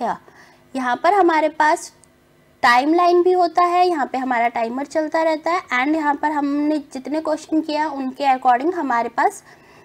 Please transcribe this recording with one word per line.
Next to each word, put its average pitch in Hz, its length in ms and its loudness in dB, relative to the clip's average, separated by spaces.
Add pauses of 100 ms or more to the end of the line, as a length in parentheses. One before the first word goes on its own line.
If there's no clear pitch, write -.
here। 202 140 -4 (600)
यहाँ 247 200 -2
पर 349 180 2
हमारे 330 340 2
पास 311 440 -2 (720)
टाइमलाइन 330 600 4
भी 359 100 4
होता 349 320 2
है, 359 240 2
यहाँ 294 180 -2
पे 262 120 -6
हमारा 240 300 -2
टाइमर 240 380 -4
चलता 311 360 -2
रहता 320 280 -2
है 359 100 -2
and 269 340 -2
यहाँ 294 200 0
पर 302 160 -2
हमने 294 480 -2
जितने 277 420 -8
क्वेश्चन 311 400 -2
किया 302 280 -4
उनके 269 360 -6
according 262 500 2
हमारे 240 340 -2
पास 339 360 -4 (400)